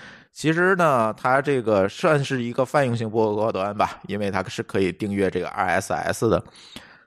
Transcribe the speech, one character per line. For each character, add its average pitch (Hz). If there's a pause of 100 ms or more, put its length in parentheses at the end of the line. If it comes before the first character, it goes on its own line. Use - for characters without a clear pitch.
(320)
其 156
实 180
呢， 131
它 131
这 135
个 101
算 147
是 127
一 120
个 131
泛 143
用 117
型 110
播 110
客 104
客 107
户 110
端 101
吧， -
因 101
为 104
它 95
是 -
可 107
以 92
订 101
阅 95
这 92
个 85
R 95 (120)
S 98
S 85
的。 85 (640)